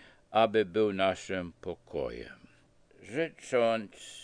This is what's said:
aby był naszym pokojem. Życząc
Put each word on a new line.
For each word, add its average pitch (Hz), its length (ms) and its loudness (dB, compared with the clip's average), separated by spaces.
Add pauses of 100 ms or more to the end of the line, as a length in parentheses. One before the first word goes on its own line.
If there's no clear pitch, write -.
(300)
aby 110 340 4
był 104 280 2
naszym 92 680 -2
pokojem. 65 800 -8 (640)
Życząc 113 880 -2 (340)